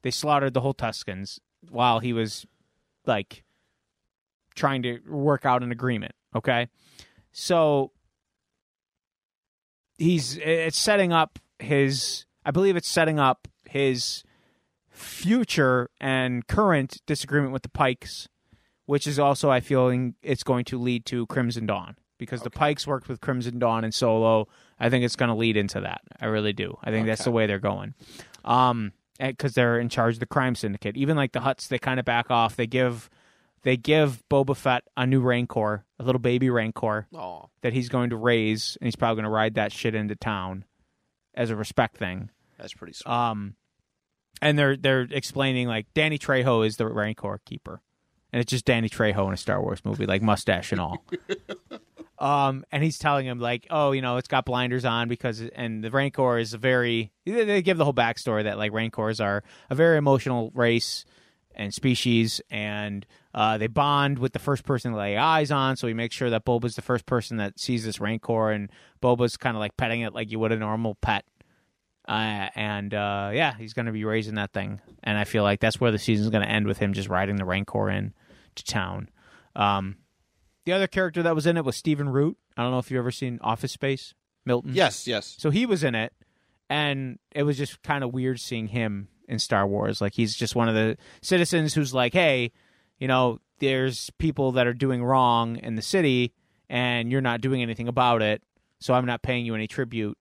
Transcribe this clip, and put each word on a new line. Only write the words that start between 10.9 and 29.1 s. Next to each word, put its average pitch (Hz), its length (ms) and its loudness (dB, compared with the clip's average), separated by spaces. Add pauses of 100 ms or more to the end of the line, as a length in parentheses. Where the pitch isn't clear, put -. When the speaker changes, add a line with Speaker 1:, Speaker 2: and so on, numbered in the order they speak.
Speaker 1:
up 160 260 2 (200)
his, 139 680 0 (200)
I 147 60 -2
believe 185 260 4
it's 170 120 -4
setting 156 300 2
up 135 300 4 (200)
his 131 560 0 (680)
future 147 1000 2 (100)
and 127 460 -2
current 170 600 2
disagreement 143 460 0
with 135 100 -6
the - 60 -12
Pikes, - 600 -2 (580)
which 143 200 0
is 143 120 -2
also, 143 320 4
I 127 100 4
feel, 127 280 2
in, 123 340 0
it's 135 200 -2
going 123 240 0
to 131 120 -6
lead 120 280 -2
to 120 200 -4
Crimson 117 400 -2
Dawn, 98 300 -6 (220)
because 120 240 -8
the 120 60 -8
Speaker 2:
Okay. - 100 -12
Speaker 1:
Pikes 147 280 0
worked 135 220 -6
with 123 120 -8
Crimson 123 380 -4
Dawn 113 260 0
and 110 100 -4
Solo. 110 540 4 (300)
I 117 120 2
think 123 140 4
it's 120 120 -2
gonna 120 200 2
lead 113 200 4
into 101 240 0
that. 95 200 -8 (200)
I 117 60 -4
really 107 260 0
do. 98 300 -6
I - 80 -4
think 110 160 0
that's 110 160 -2
Speaker 2:
Okay. 127 80 0
Speaker 1:
the - 20 0
way 113 140 4
they're 101 120 0
going. 98 360 -4 (500)
Um, 120 480 4 (280)